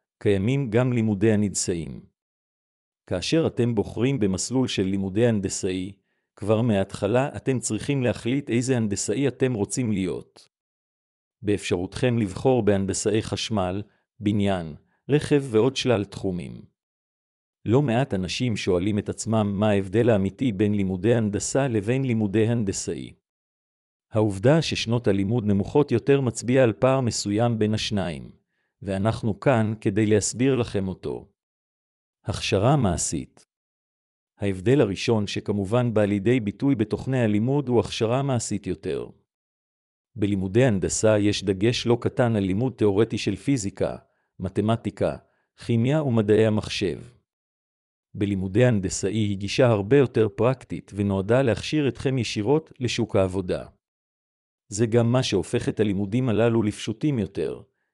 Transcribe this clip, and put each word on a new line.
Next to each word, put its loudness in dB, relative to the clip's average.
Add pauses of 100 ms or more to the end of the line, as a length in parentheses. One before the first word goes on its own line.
(180)
קיימים 0
גם 2
לימודי 2
הנדסאים. -2 (1000)
כאשר 0
אתם 0
בוחרים -2
במסלול 0
של -2
לימודי 0
הנדסאי, -2 (420)
כבר 0
מההתחלה 0
אתם -4
צריכים -2
להחליט -2
איזה 0
הנדסאי -2
אתם 0
רוצים -2
להיות. -6 (920)
באפשרותכם -2
לבחור 0
בהנדסאי 2
חשמל, -4 (360)
בניין, 0 (340)
רכב 2
ועוד 2
שלל 0
תחומים. -8 (1040)
לא 4
מעט 0
אנשים -2
שואלים 0
את -4
עצמם -2
מה 2
ההבדל 2
האמיתי 2
בין 2
לימודי 0
הנדסה -2
לבין -2
לימודי 2
הנדסאי. -4 (960)
העובדה 4
ששנות -2
הלימוד 0
נמוכות 2
יותר 2
מצביעה 2
על 4
פער 2
מסוים 0
בין 2
השניים, -4 (500)
ואנחנו -2
כאן 2
כדי 2
להסביר 2
לכם -2
אותו. -8 (960)
הכשרה 0
מעשית. -4 (880)
ההבדל 2
הראשון 0
שכמובן -2
בא 4
לידי 2
ביטוי 0
בתוכני -2
הלימוד 0
הוא 2
הכשרה -2
מעשית -4
יותר. -6 (1080)
בלימודי 2
הנדסה 2
יש 0
דגש 0
לא 4
קטן 0
על 0
לימוד -2
תיאורטי 2
של -4
פיזיקה, -4 (440)
מתמטיקה, -2 (480)
כימיה 2
ומדעי 4
המחשב. -2 (1120)
בלימודי 0
הנדסאי 0
היא -2
גישה 2
הרבה 4
יותר 2
פרקטית -4
ונועדה 0
להכשיר 0
אתכם -2
ישירות -2
לשוק -2
העבודה. 0 (1000)
זה -2
גם 2
מה 2
שהופך -2
את -4
הלימודים 0
הללו 2
לפשוטים -4
יותר, -4 (320)